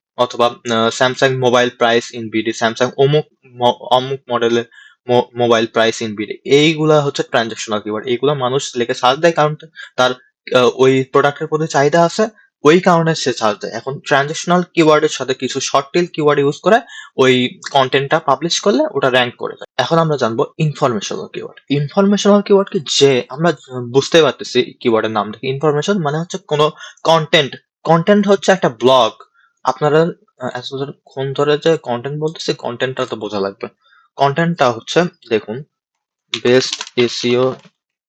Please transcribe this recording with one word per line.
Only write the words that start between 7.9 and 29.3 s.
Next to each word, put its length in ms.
এইগুলা 260
মানুষ 420
লেখে 180
সার্চ 260
দেয় 120
কারণ 220
তার, 140
আহ, 200
ওই 300
প্রোডাক্টের 440
প্রতি 180
চাহিদা 380
আছে, 240
ওই 160
কারণে 340
সে 180
সার্চ 280
দেয়। 120
এখন 280
ট্রানজ্যাকশনাল 600
কিওয়ার্ডের 340
সাথে 260
কিছু 260
শর্ট 320
টেইল 140
কিওয়ার্ড 340
ইউজ 200
করে 200
ওই 440
কনটেন্টটা 480
পাবলিশ 420
করলে 300
ওটা 200
র‍্যাঙ্ক 280
করে 160
যায়। 300
এখন 140
আমরা 180
জানবো 280
ইনফরমেশনাল 720
কিওয়ার্ড। 280
ইনফরমেশনাল 720
কিওয়ার্ড 280
কি? 100
যে 300
আমরা 240
বুঝতে 300
পারতেছি 580
কিওয়ার্ডের 320
নাম 200
থেকে, 160
ইনফরমেশন 500
মানে 200
হচ্ছে 200
কোনো 320
কনটেন্ট। 520
কনটেন্ট 460
হচ্ছে 240
একটা 160
ব্লগ। 440